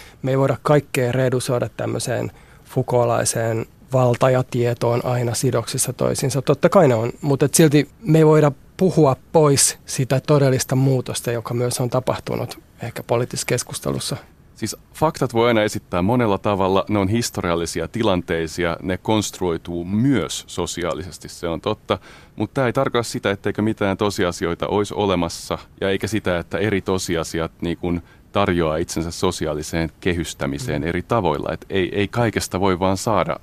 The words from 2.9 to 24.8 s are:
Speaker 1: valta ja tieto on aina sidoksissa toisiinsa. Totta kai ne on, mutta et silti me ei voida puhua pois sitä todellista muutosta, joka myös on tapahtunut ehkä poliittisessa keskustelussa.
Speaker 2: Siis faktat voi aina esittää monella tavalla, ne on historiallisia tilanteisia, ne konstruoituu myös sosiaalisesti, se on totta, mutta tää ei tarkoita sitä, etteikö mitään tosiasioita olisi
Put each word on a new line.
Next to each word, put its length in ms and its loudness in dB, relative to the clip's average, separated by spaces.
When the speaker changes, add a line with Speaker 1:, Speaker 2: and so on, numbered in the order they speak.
Speaker 1:
valta 380 4
ja 200 4
tieto 400 0
on 160 0
aina 280 0
sidoksissa 580 -2
toisiinsa. 500 -2
Totta 260 2
kai 200 6
ne 60 4
on, 260 0
mutta 260 2
et 80 -2
silti 340 6
me 180 4
ei 80 6
voida 260 6
puhua 400 4
pois 540 4
sitä 340 -2
todellista 560 2
muutosta, 560 0
joka 220 -6
myös 260 -2
on 100 -2
tapahtunut 680 -4
ehkä 200 -8
poliittisessa 440 -4
keskustelussa. 720 -4
Speaker 2:
Siis 220 -8
faktat 400 -2
voi 140 4
aina 140 4
esittää 400 -2
monella 360 2
tavalla, 500 2
ne 100 0
on 100 2
historiallisia 800 -2
tilanteisia, 920 -2
ne 140 -4
konstruoituu 880 -4
myös 600 0
sosiaalisesti, 840 -6
se 200 -10
on 120 -4
totta, 380 -4
mutta 180 -6
tää 120 0
ei 60 0
tarkoita 360 -2
sitä, 220 -2
etteikö 320 -2
mitään 340 0
tosiasioita 720 -2
olisi 280 -2